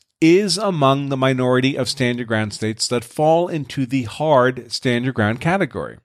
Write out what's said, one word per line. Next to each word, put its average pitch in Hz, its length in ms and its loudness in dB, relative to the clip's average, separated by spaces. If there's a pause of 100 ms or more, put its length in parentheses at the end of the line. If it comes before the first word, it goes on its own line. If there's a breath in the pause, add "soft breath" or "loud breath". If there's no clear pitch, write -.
(220)
is 185 380 4
among 143 500 0
the 139 80 -4
minority 131 580 2
of 127 140 -4
stand 123 300 -2
your 120 80 -8
ground 107 260 -2
states 110 340 -6
that 120 160 -2
fall 165 440 0
into 143 400 -6
the 131 160 -2
hard 127 680 2
stand 120 320 -2
your 131 100 -2
ground 113 280 0
category. 147 640 -4